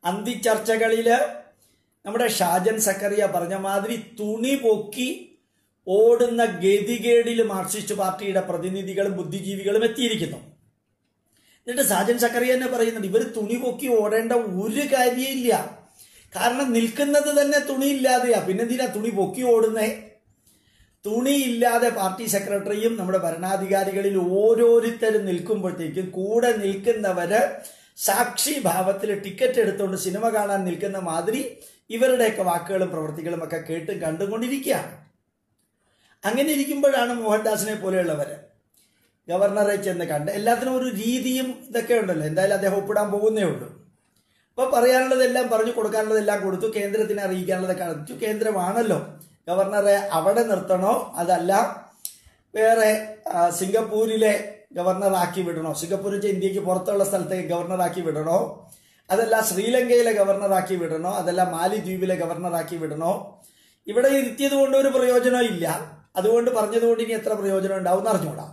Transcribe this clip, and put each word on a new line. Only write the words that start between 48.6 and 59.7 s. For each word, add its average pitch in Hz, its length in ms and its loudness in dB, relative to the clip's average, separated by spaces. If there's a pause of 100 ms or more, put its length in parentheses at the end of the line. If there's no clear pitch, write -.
ഗവർണറെ 202 480 2 (180)
അവിടെ 190 320 2
നിർത്തണോ 190 500 0 (240)
അതല്ല 175 340 0 (1040)
വേറെ, 220 360 6 (360)
ആ, - 120 -4 (120)
സിംഗപ്പൂരിലെ 214 840 0 (380)
ഗവർണറാക്കി 185 680 0
വിടണോ, 160 320 -4
സിംഗപ്പൂർ 196 380 -4
വെച്ച് 202 160 -2
ഇന്ത്യക്ക് 190 320 -2
പുറത്തുള്ള 190 440 0
സ്ഥലത്തേക്ക് 185 440 -4
ഗവർണറാക്കി 175 560 -2
വിടണോ, 156 340 0 (720)
അതല്ല 220 340 2
ശ്രീലങ്കയിലെ 233 720 2